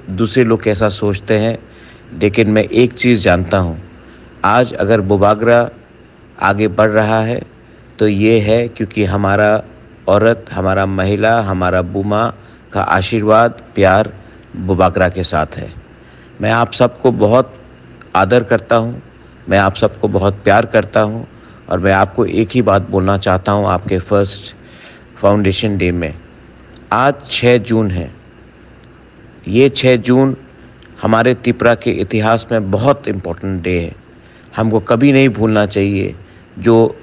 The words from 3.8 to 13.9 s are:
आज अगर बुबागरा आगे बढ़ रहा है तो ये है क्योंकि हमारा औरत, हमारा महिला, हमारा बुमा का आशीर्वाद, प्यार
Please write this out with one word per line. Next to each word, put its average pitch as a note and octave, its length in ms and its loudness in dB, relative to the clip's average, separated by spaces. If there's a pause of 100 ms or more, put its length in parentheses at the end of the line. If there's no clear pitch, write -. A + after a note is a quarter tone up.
आज A#2 300 0
अगर G#2 260 0
बुबागरा G#2 680 2 (720)
आगे G2+ 280 0
बढ़ G#2 220 2
रहा G#2+ 300 0
है A2+ 200 -4 (580)
तो G#2+ 100 2
ये A2 320 2
है A2 280 0
क्योंकि G#2+ 360 -6
हमारा G2+ 580 0 (460)
औरत, G#2 440 2
हमारा F#2+ 340 -2
महिला, G2+ 540 0
हमारा F#2 420 -2
बुमा G2 440 -4 (460)
का G2 100 -4
आशीर्वाद, G#2+ 800 0 (120)
प्यार G2 380 2 (440)